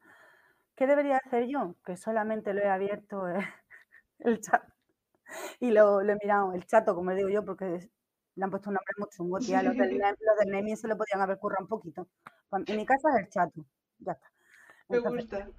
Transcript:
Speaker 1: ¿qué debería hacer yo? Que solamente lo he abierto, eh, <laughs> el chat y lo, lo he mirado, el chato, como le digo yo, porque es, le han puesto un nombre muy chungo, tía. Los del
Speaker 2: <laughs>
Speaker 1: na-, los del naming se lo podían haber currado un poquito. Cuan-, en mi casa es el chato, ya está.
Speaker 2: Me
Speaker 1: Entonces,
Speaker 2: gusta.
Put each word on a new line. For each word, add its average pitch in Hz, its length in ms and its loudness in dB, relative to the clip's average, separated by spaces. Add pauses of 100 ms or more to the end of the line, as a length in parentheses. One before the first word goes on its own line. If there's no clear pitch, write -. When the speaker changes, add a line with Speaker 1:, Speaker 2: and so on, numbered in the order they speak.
(760)
Speaker 1:
¿qué 262 100 0
debería 285 320 4
hacer 254 300 0
yo? 247 360 -4
Que 180 120 -8
solamente 220 580 -2
lo 202 80 -2
he 202 60 2
abierto, 196 600 -2
eh, 175 100 -2
<laughs> - 800 -14
el 220 200 0
chat - 240 0 (960)
y 247 100 0
lo, 208 320 6
lo 208 100 2
he 202 100 -2
mirado, 202 320 2
el 180 120 -8
chato, 220 280 4
como 180 160 -2
le 185 80 0
digo 196 120 0
yo, 208 140 0
porque 185 320 -6
es, 180 140 -14 (460)
le 185 80 -4
han 190 60 -2
puesto 196 200 -6
un 196 40 -2
nombre 190 240 -4
muy 202 120 -6
chungo, 180 320 -4
tía. 185 200 2
Los 190 140 0
del 190 200 2
Speaker 2:
<laughs> - 20 -2
Speaker 1:
na-, 202 140 2
los 214 280 4
del 196 120 2
naming 214 240 -2
se 220 120 -6
lo 214 80 0
podían 202 260 -2
haber 190 160 0
currado 196 260 -4
un 160 40 -14
poquito. 165 400 -8 (420)
Cuan-, 190 180 -2
en 214 80 -2
mi 214 100 -4
casa 175 240 4
es 214 140 4
el - 60 -16
chato, 165 340 -2 (340)
ya 185 140 -8
está. - 180 -18 (580)
Speaker 2:
Me 240 100 0
Speaker 1:
Entonces, 233 260 -2
Speaker 2:
gusta. 202 340 -8